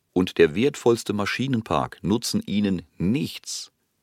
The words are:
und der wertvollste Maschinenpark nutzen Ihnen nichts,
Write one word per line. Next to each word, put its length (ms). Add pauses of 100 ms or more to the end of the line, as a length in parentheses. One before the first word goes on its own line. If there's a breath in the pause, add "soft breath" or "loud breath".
(120)
und 280
der 160
wertvollste 580
Maschinenpark 880
nutzen 460
Ihnen 340 (160)
nichts, 760 (320)